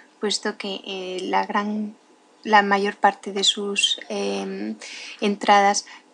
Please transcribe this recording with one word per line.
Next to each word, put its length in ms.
puesto 360
que, 300
eh, 380
la 220
gran, 500
la 180
mayor 340
parte 360
de 100
sus, 560
em, 680
entradas 640